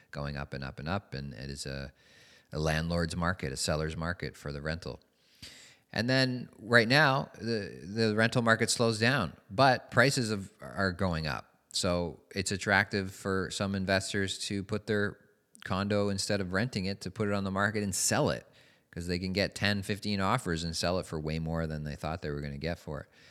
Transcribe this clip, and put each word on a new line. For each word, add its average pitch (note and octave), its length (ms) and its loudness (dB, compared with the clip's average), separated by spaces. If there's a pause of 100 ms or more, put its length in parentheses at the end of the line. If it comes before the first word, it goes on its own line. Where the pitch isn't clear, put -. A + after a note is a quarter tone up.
(100)
going C#2+ 260 -6
up C#2 160 -8
and C2+ 120 -8
up C2 160 -10
and D2 80 -8
up, G2 260 -4
and C#2 180 -8
it B1 160 -12
is C#2 160 -8
a, C#2 280 -8 (600)
a D2+ 60 -4
landlord's D#2+ 580 0
market, E2+ 360 -2
a C2+ 40 -6
seller's D#2 400 -2
market E2 400 -6
for D2 160 -10
the C#2+ 80 -8
rental. D#2 400 -6 (880)
And A#2 200 0
then B2+ 380 2 (100)
right A2+ 300 6
now, C#3 420 4 (100)
the, G#2 300 -2 (120)
the G#2+ 340 2
rental A#2 260 4
market A2+ 260 6
slows A2+ 300 2
down, A#2 340 2 (160)
but B2+ 440 4
prices B2 380 4
of, G2 200 -4 (100)
are F#2+ 320 0
going E2+ 340 0
up. A#1+ 200 -4 (260)
So F2 480 0 (140)
it's G2 180 -2
attractive G2 600 2
for F#2+ 380 -2
some G2 240 -2
investors F#2+ 640 0
to G2+ 220 -2
put G#2 240 -6
their G#2 300 0 (480)
condo, G2+ 460 0
instead G2 320 0
of F2+ 100 -6
renting G2+ 320 0
it, G2 160 -6
to - 100 -8
put G#2 180 -2
it G2+ 40 0
on G2 120 0
the F#2+ 60 -2
market G#2 320 0
and G2 120 -2
sell A#2 340 2
it, B1 180 -4 (460)
'cause F2 140 -8
they F2+ 120 -2
can F#2 140 -4
get F#2+ 220 0
ten, G2+ 280 0
fifteen G2+ 380 -2
offers F#2+ 440 0
and E2 120 -4
sell F2 220 0
it E2+ 80 -4
for D#2+ 120 -6
way D2+ 200 -4
more E2 280 -2
than D#2 180 -6
they D2 120 -6
thought D#2 240 -6
they D2+ 100 -6
were C#2+ 120 -6
gonna C#2+ 160 -8
get E2 200 -4
for D2+ 220 -8
it. - 60 -14 (240)